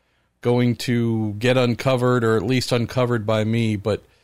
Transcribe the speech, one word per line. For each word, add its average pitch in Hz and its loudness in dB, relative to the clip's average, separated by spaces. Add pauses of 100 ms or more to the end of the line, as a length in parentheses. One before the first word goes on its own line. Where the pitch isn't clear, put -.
(420)
going 123 2
to 113 -2
get 120 0
uncovered, 123 2
or 113 4
at 101 0
least 123 -2
uncovered 120 -2
by 110 0
me. 110 0
But, 101 -4 (200)